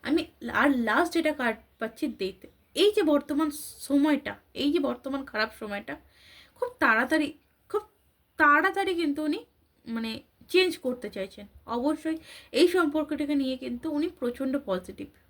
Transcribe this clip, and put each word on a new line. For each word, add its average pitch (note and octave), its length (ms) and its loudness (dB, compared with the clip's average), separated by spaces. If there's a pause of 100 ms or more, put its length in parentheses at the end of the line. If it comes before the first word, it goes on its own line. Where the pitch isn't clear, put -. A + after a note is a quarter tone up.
আমি D#4+ 140 2 (400)
আর C#4+ 80 6 (180)
লাস্ট D#4+ 260 2
যেটা D4+ 260 0
কার্ড A3+ 180 -2 (220)
পাচ্ছি, A3+ 260 -6 (140)
ডেথ। F#3+ 200 -6 (420)
এই G#4 140 6
যে G#4 80 4
বর্তমান D4 460 2 (380)
সময়টা, C#4 460 2 (200)
এই C#4+ 200 0
যে E4+ 60 2
বর্তমান C4+ 460 -4
খারাপ G#3+ 340 -2
সময়টা, G3+ 360 -8 (640)
খুব B4 120 -4 (100)
তাড়াতাড়ি, C4+ 500 2 (420)
খুব G#4 120 -2 (560)
তাড়াতাড়ি F4+ 600 4
কিন্তু D4 220 0
উনি D#4 160 -2 (480)
মানে A3+ 240 -6 (400)
চেঞ্জ F#4 200 4 (140)
করতে B3 300 -4
চাইছেন। G3 300 -10 (200)
অবশ্যই D4+ 520 -2 (340)
এই E4 160 6
সম্পর্কটাকে D4+ 680 0
নিয়ে C4 220 0
কিন্তু B3 300 -8 (100)
উনি D#4+ 100 -2
প্রচণ্ড C4 460 -4 (120)
পজিটিভ F#3 420 -6 (220)